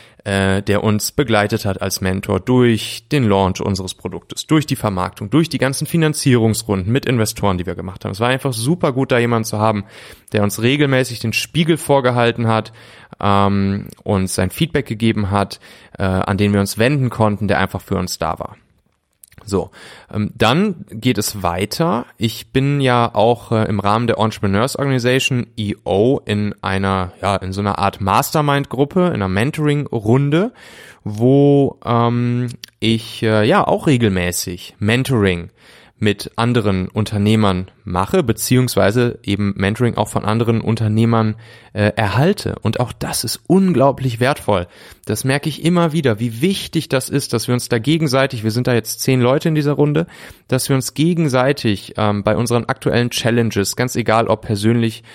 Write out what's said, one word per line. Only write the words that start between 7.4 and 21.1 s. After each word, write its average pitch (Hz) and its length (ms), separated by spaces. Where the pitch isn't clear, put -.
die 87 80
wir 90 80
gemacht 92 300
haben. 101 80
Es 95 60
war 120 100
einfach 131 240
super 143 380
gut, 127 200
da 127 80
jemanden 117 260
zu 110 140
haben, 107 240
der 107 100
uns 104 200
regelmäßig 127 580
den 113 140
Spiegel 160 440
vorgehalten 120 720
hat, 110 260
ähm, 98 680
uns 95 300
sein 95 160
Feedback - 380
gegeben 107 440
hat, 101 280
äh, 98 40
an 95 340
den 101 160
wir 101 60
uns 98 180
wenden 131 320
konnten, 107 380
der 90 120
einfach 95 220
für - 160
uns 92 200
da 82 220
war. - 160
So, 101 220
ähm, 104 220
dann 160 560
geht 113 300